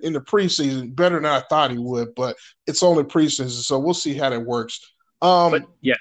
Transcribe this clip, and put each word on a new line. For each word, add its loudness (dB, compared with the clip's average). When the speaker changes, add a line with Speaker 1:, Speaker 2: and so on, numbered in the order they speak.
Speaker 1:
in -4
the -4
preseason, -2
better 2
than -2
I 0
thought 2
he -6
would, -6
but -4
it's 0
only 4
preseason, 0
so -4
we'll 0
see -4
how -2
that -4
works. -6
Um, 4
Speaker 2:
But 0
yeah, 2